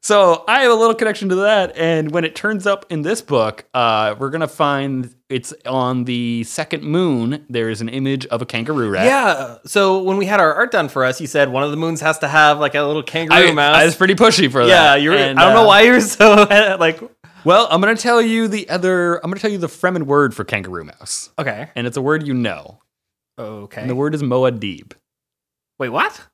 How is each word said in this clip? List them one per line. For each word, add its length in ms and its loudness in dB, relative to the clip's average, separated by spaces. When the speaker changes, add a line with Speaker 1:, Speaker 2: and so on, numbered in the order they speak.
Speaker 1:
so 440 2
I 160 2
have 80 4
a 40 4
little 200 2
connection 360 -4
to 60 0
that, 400 0
and 360 -2
when 120 -2
it 120 -6
turns 300 -6
up 240 -4
in 120 -6
this 180 -4
book, 440 -2
uh, 440 0
we're 120 -6
gonna 180 -6
find 640 -4
it's 240 -8
on 380 -4
the 400 -6
second 400 -10
moon. 680 -4
There 180 -4
is 120 -8
an 80 -8
image 380 -6
of 140 -6
a 60 -10
kangaroo 420 -4
rat. 160 -2
Speaker 2:
Yeah. 520 0
So 360 0
when 140 -2
we 100 -2
had 120 0
our 160 2
art 160 -2
done 180 -2
for 160 -2
us, 160 -2
you 60 -10
said 240 0
one 140 -2
of 80 -6
the 40 -6
moons 260 -6
has 180 -2
to 80 -6
have, 320 4
like, 160 -2
a 80 0
little 180 -4
kangaroo 460 2
Speaker 1:
I, 40 2
Speaker 2:
mouse. 240 2
Speaker 1:
I 80 6
was 120 0
pretty 180 2
pushy 360 2
for 120 0
Speaker 2:
Yeah, 60 4
Speaker 1:
that. 80 2
Speaker 2:
you 80 0
were, 60 2
Speaker 1:
And, 240 0
Speaker 2:
I 40 8
don't 100 6
know 100 6
Speaker 1:
uh, 20 6
Speaker 2:
why 160 6
you're 180 6
so, 440 6
<laughs> 360 2
like. 200 0
Speaker 1:
Well, 260 4
I'm 100 2
gonna 160 2
tell 260 2
you 240 0
the 240 -6
other, 460 0
I'm 140 -8
gonna 100 -8
tell 100 -4
you 80 -6
the 80 -6
Fremen 380 -4
word 300 2
for 100 -10
kangaroo 400 -8
mouse. 540 -14
Speaker 2:
Okay. 360 -8
Speaker 1:
And 120 -8
it's 100 -8
a 60 -6
word 240 -2
you 80 -6
know. 440 -8
Speaker 2:
Okay. 440 -16
Speaker 1:
And 80 -8
the 60 -4
word 180 -2
is 80 -4
Muad'Dib. 680 -4
Speaker 2:
Wait, 100 -6
what? 440 -4